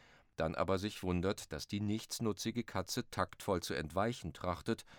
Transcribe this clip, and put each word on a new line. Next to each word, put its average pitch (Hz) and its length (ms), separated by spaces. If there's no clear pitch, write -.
dann 80 200
aber 92 240
sich 101 240
wundert, 90 480
dass 73 160
die 104 120
nichtsnutzige 107 840
Katze - 480
taktvoll 92 500
zu 82 140
entweichen 85 580
trachtet 82 500